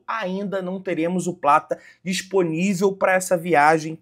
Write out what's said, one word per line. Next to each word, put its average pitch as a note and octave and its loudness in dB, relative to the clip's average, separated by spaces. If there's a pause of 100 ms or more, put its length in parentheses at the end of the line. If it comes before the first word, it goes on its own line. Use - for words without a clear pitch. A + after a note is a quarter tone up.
ainda G3 -6
não F#3 -8
teremos E3+ -4
o F3 -4
Plata D3 2 (240)
disponível F#3 -2
pra G3 0
essa F#3 0
viagem D#3+ 2